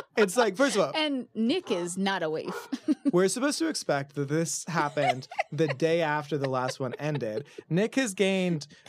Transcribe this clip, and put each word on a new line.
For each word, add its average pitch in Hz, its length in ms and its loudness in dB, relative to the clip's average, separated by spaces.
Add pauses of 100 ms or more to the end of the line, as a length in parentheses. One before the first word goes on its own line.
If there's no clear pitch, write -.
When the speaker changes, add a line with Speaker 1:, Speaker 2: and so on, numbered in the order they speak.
(160)
Speaker 1:
It's 196 180 2
like, 220 220 2
first 254 200 4
of 196 40 4
all, - 140 2
Speaker 2:
And 294 400 -2
Nick 247 360 0
is 175 280 -2
not 190 240 0
a 160 80 0
waif. - 240 -4 (340)
<laughs> 285 240 0
Speaker 1:
We're 185 160 6
supposed 277 300 0
to 320 100 0
expect 143 460 -2
that 143 160 -2
this 160 360 0
happened 147 640 0 (240)
the 156 160 2
day 160 320 2
after 151 380 -2
the 139 100 -2
last 127 320 -2
one 123 180 -4
ended. 135 460 -4 (240)
Nick 202 280 0
has 247 180 0
gained, 185 520 0 (220)